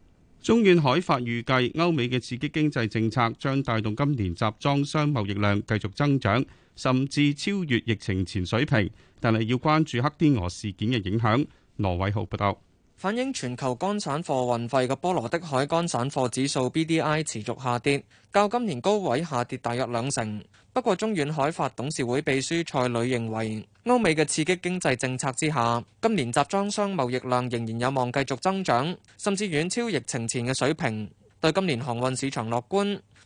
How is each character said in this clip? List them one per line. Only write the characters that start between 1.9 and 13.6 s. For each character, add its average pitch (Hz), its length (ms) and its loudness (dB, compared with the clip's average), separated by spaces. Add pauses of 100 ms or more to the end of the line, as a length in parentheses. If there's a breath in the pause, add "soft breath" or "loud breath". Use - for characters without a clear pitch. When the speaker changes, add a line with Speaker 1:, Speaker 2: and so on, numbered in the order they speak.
Speaker 1:
嘅 127 100 0
刺 120 180 -6
激 147 120 -4
經 151 200 0
濟 123 200 0
政 113 200 0
策 117 200 2 (100)
將 139 240 0
帶 117 160 0
動 107 160 -2
今 143 180 0
年 95 220 -2
集 117 100 -2 (140)
裝 143 240 0
箱 147 260 0
貿 120 160 0
易 101 100 -4
量 104 260 4
繼 107 140 -2
續 104 180 -2
增 143 260 2
長， 123 260 2 (300 soft breath)
甚 131 320 0
至 147 260 2
超 202 300 -2
越 131 220 2
疫 113 100 0
情 95 300 -2
前 92 200 -4
水 117 200 0
平， 113 240 2 (320 soft breath)
但 117 120 2
係 110 100 2
要 113 120 0
關 156 300 4
注 120 160 -2
黑 143 160 2
天 147 160 4
鵝 90 160 0
事 - 240 -6
件 107 160 -2
嘅 104 200 0
影 104 80 2
響。 113 300 4 (300 soft breath)
羅 95 180 0
偉 95 180 0
浩 104 100 -2
報 107 120 -8
道。 101 220 0 (380)
Speaker 2:
反 208 220 -4
映 262 160 -2
全 123 240 -6
球 127 180 -2